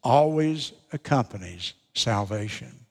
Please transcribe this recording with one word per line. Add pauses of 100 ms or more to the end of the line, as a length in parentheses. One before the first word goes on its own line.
always (200)
accompanies (200)
salvation.